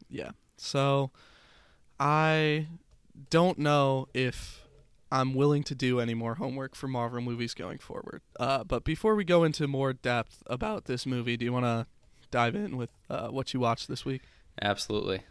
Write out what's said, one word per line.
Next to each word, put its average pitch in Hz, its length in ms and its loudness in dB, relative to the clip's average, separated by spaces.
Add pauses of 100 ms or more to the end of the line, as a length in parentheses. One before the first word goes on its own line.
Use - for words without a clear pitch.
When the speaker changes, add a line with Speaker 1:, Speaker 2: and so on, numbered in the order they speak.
Speaker 1:
Yeah. - 220 -10 (260)
So, 139 540 0 (880)
I 156 680 2 (640)
don't 170 300 6
know 139 540 4
if - 520 -2 (460)
I'm 131 220 2
willing 147 300 4
to 147 120 -6
do 123 240 2
any 117 140 0
more 113 220 -2
homework 135 400 -6
for 139 120 -8
Marvel 120 320 -2
movies 120 340 -4
going - 260 -10
forward. - 420 -12 (180)
Uh, 127 240 0
but 120 200 -2
before 214 320 2
we 208 100 0
go 170 180 6
into 151 240 2
more 135 240 0
depth 120 540 -2
about 202 400 -4
this 123 200 -4
movie, 123 300 -2
do 120 80 -4
you 120 80 0
wanna 120 360 0 (440)
dive 120 240 2
in 208 220 -4
with, 120 140 -6 (180)
uh, 117 200 -4
what 131 240 -4
you 131 60 0
watched 117 300 0
this 127 160 -8
week? 135 160 -4 (400)
Speaker 2:
Absolutely. 101 680 -2